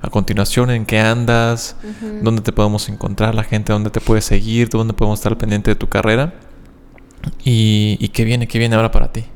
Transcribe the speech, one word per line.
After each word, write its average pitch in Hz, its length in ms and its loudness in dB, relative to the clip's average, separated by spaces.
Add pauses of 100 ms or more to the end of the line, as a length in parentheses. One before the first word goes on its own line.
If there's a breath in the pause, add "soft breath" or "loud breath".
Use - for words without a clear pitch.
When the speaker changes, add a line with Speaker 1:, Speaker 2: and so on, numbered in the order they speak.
Speaker 1:
a - 100 -6
continuación, 104 600 0
en 113 160 -2
qué 110 140 0
andas, 117 800 0
Speaker 2:
Ujú. 214 400 -10
Speaker 1:
dónde 113 180 0
te 107 120 -4
podemos 107 360 0
encontrar, 107 460 -4
la 110 80 0
gente, 107 300 -2
dónde 104 180 0
te 110 100 -4
puede 110 200 2
seguir, 110 480 2
dónde 113 260 0
podemos 104 240 0
estar 110 140 -2
al 113 60 -4
pendiente 104 340 0
de - 20 4
tu - 140 -2
carrera 113 460 0 (1080)
y, 107 540 2
y 107 120 -4
qué - 140 -2
viene, 120 220 0
qué 113 140 -4
viene 117 160 2
ahora 113 160 2
para 117 180 6
ti. 113 140 -6 (120)